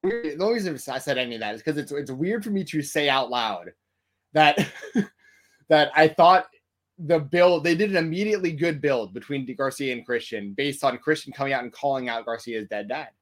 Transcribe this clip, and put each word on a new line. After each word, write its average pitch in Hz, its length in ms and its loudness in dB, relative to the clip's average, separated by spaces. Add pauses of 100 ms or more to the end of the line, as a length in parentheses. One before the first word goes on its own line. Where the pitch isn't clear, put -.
the 156 360 -2
only 214 140 2
reason 185 240 -4 (140)
I 131 60 -4
said 131 200 -2
any 120 160 -4
of 110 60 -8
that 107 160 -4
is - 60 -16
'cause 156 160 -2
it's, 147 120 -8
it's 143 220 -6
weird 190 320 -2
for 226 60 -6
me 196 140 -2
to 156 180 -4
say 147 260 -2
out 131 220 2
loud 104 420 -4 (640)
that, 151 220 8 (580)
<laughs> - 540 -20
that 151 280 6
I 156 120 8
thought 180 380 6 (520)
the 165 200 0
build, 170 460 4
they 170 100 4
did 202 160 0
an 190 60 0
immediately 180 560 0
good 156 280 -2
build 120 340 -2
between 131 420 -8
Garcia 135 360 -4
and 117 140 -8
Christian 110 460 -6
based 139 320 -4
on 123 140 0
Christian 151 340 -4
coming 139 220 -4
out 123 100 -4
and 117 80 -12
calling 135 360 -4
out 117 180 -6
Garcia's 113 420 -8
dead 104 200 -6
dad. 135 200 -8 (140)